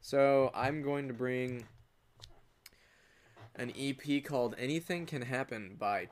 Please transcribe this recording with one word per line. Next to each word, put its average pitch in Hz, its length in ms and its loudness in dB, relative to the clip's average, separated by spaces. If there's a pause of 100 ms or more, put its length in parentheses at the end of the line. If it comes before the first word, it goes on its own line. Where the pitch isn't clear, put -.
So, 139 540 6
I'm 139 260 0
going 143 280 -2
to 127 60 -6
bring 127 500 -2 (1900)
an 123 180 -6
E 139 180 -2
P 143 300 0
called 123 360 0
Anything 165 480 -2
Can 139 160 -4
Happen 120 560 -4
by 101 340 0